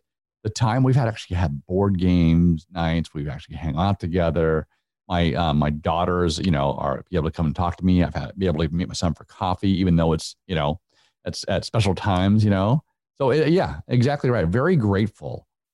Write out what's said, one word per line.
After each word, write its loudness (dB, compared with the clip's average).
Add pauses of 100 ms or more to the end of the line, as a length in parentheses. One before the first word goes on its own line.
(440)
the -4
time 0
we've 4
had 2
actually -8
had -2
board 2
games 4
nights, -2
we've -6
actually -12
hung -6
out 0
together. 0 (440)
My, 0
uh, -2
my 0
daughters, -2
you 0
know, 0
are -4
be -4
able 0
to -8
come -2
and -2
talk -2
to -6
me. 4
I've -2
had, -6
be -2
able 0
to -2
meet -4
my -12
son -2
for -12
coffee, -4
even 2
though 2
it's, -6 (100)
you -4
know, -2 (460)
it's -10
at -2
special -2
times, 2
you 2
know? 2 (340)
So 0
it, 2
yeah, 0
exactly 0
right. 0
Very 2
grateful -2 (260)